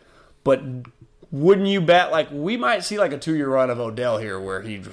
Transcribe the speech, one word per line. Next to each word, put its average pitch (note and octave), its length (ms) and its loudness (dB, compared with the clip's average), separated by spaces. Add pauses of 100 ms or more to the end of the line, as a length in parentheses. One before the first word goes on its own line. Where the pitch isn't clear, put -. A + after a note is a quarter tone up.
(460)
But C3+ 160 4 (680)
wouldn't F#3 380 4
you G3 140 2
bet, E3+ 280 4
like, D#3 220 0
we D3+ 240 -4
might A#3+ 300 0
see, G#3 120 -6
like, F#3 140 2
a C#3+ 60 -6
two-year D3+ 320 -2
run C3 200 2
of A#2+ 120 -4
Odell A#2 360 -2
here G#2 220 -6
where F#2+ 220 -6
he G#2+ 160 -10 (160)